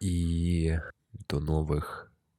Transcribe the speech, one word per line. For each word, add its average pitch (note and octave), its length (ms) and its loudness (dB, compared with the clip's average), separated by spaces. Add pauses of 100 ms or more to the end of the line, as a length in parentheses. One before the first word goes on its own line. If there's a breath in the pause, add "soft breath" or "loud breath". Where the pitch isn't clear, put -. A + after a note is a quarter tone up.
І E2+ 760 2 (520)
до C#2+ 120 -2
нових D2+ 720 -2 (260)